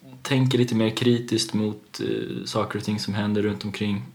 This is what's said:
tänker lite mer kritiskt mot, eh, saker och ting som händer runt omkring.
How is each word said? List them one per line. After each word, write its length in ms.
tänker 360
lite 160
mer 160
kritiskt 640
mot, 460
eh, 440
saker 340
och 60
ting 140
som 160
händer 280
runt 220
omkring. 380